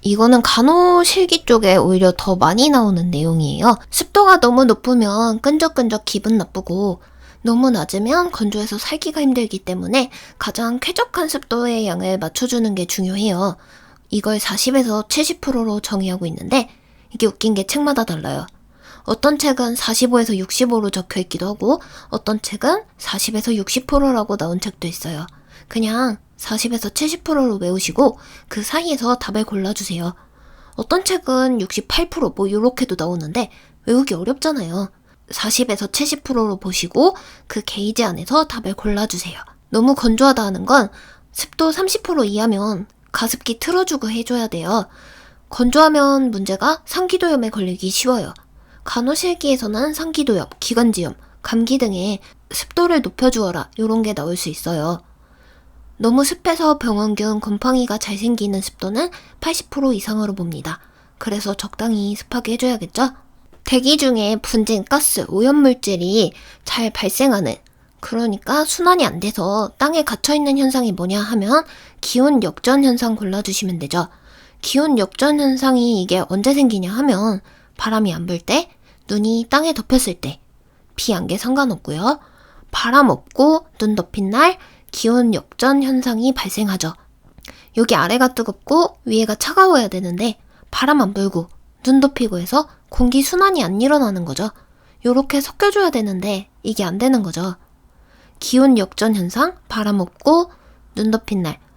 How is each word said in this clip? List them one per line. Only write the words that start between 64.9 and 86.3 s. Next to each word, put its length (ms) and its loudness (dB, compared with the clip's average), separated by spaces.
오염물질이 1080 2
잘 280 -4
발생하는, 640 0
그러니까 640 -2
순환이 440 2
안 120 -6
돼서 600 -2
땅에 240 2
갇혀있는 560 0
현상이 320 0
뭐냐 280 -2
하면 460 0
기온 440 2
역전 400 2
현상 320 2
골라주시면 640 -4
되죠. 280 -4
기온 380 2
역전 400 0
현상이 640 2
이게 280 0
언제 240 2
생기냐 400 2
하면 480 0
바람이 380 0
안 140 -8
불 120 -4
때, 300 0
눈이 400 0
땅에 240 0
덮였을 400 0
때, 260 -10
비, 200 -2
안개 240 -4
상관없고요. 800 -2
바람 400 2
없고 560 2
눈 160 0
덮인 340 -4
날 300 2
기온 420 2
역전 500 -2
현상이 500 -2